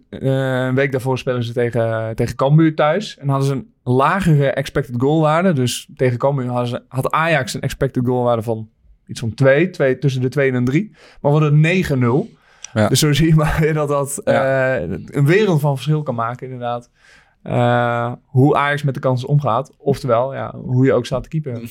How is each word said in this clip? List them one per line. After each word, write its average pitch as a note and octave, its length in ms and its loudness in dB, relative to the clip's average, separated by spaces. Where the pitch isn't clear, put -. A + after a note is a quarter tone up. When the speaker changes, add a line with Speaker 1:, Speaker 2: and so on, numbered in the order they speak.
Speaker 1:
eh, C3 560 -2
een B2+ 100 -2
week C#3 160 0
daarvoor C3 260 -2
spelen B2 260 -4
ze A2+ 100 -8
tegen, A2+ 640 -2
tegen A#2 200 -4
Cambuur D#3 400 4
thuis. D#3+ 420 0
En C#3 120 -6
hadden C#3 180 0
ze C#3 60 -2
een - 200 -8
lagere D3 640 2
expected C3+ 500 -4
goal D3 240 2
waarde. E3 320 2
Dus B2+ 420 -2
tegen B2+ 220 0
Cambuur C3+ 300 0
hadden B2 200 -2
ze, A#2+ 200 -6
had - 240 -4
Ajax D#3 420 0
een - 80 -8
expected B2+ 440 -2
goal B2 180 0
waarde A#2+ 180 2
van A2 280 -4
iets - 120 -12
van A2 140 -6
twee, C#3 360 4
twee, C3+ 280 0
tussen C3 240 0
de C3 80 0
twee C#3 200 0
en B2+ 60 -2
een B2 100 0
drie. D#3 260 0
Maar C#3+ 100 0
wordt D3+ 140 4
het D3 100 2
negen D#3+ 440 2
nul. B2 300 0
Speaker 2:
Ja. G#2+ 140 2
Speaker 1:
Dus B2+ 120 2
zo D3+ 140 2
zie D#3+ 140 2
je E3 80 4
maar D#3 240 2
weer D#3 140 2
dat D3+ 140 -2
dat, C#3+ 360 -4
Speaker 2:
Ja. C3 540 0
Speaker 1:
eh, E2+ 40 -4
een C#3+ 200 0
wereld F3+ 340 4
van C#3+ 160 0
verschil D3+ 280 -2
kan C3 120 -6
maken, A#2+ 300 -6
inderdaad. A#2+ 440 -8
Eh, A#2+ 680 0
hoe C3 300 2
Ajax C#3+ 280 0
met C#3 100 -2
de C#3+ 60 -8
kansen C3 280 -2
omgaat. C#3 500 0
Oftewel, C3+ 560 0
ja, A#2 220 -10
hoe B2+ 300 0
je C3 80 4
ook A#2+ 120 2
staat B2+ 180 -6
te - 60 -18
keeper. C#3 420 -6